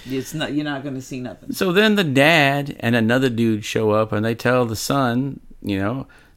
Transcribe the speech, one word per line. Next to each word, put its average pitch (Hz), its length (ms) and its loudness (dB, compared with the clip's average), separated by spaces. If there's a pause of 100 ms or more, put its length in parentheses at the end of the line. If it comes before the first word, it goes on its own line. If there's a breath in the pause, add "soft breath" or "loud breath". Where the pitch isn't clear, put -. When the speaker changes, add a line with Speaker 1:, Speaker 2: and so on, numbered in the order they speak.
Speaker 1:
It's 131 240 -6
not, 143 200 -6
you're 151 100 -2
not 143 220 -6
gonna 131 160 -8
see 127 180 -10
nothing. - 320 -12
Speaker 2:
So 190 220 -2
then 208 220 4
the 202 100 2
dad 143 760 4
and 117 160 0
another 120 340 2
dude 113 360 0
show 110 260 0
up 107 220 0
and 104 120 0
they 113 100 -2
tell 123 300 2
the 113 120 -4
son, 135 640 -2 (200)
you 98 180 -2
know, 120 280 -4 (300 soft breath)